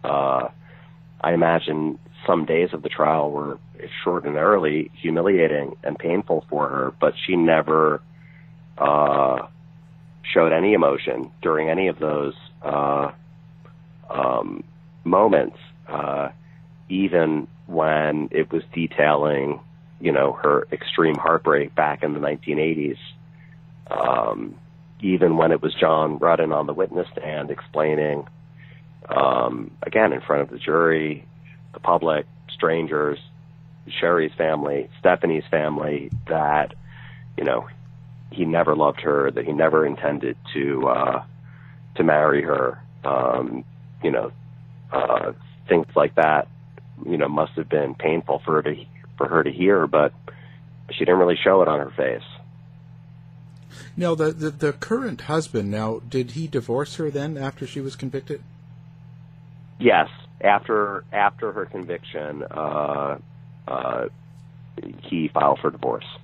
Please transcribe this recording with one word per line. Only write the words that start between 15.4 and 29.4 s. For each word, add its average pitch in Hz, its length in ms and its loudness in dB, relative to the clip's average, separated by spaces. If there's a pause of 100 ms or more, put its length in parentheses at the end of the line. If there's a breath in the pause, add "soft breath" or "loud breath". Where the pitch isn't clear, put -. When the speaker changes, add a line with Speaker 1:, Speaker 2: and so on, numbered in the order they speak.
Speaker 1:
uh, 71 420 -4 (600 loud breath)
even 85 580 0 (200)
when 76 640 0
it 78 200 -2
was 80 120 -2 (100)
detailing, 73 840 0 (400)
you 85 120 0
know, 69 220 2
her - 380 2
extreme 78 440 0
heartbreak 76 600 2
back 76 280 0
in 76 100 -2
the 73 60 -4
nineteen 73 400 -4
eighties. 76 380 -2 (920 loud breath)
Um, 55 680 -2 (460)
even 90 360 4
when 82 160 4
it 76 80 0
was 80 120 -2
John 78 440 2
Rudden 82 340 2
on 76 160 0
the 76 60 -6
witness 85 340 -4 (100)
stand 76 340 -8
explaining, 76 760 -2 (800 loud breath)
um, 62 640 0 (100)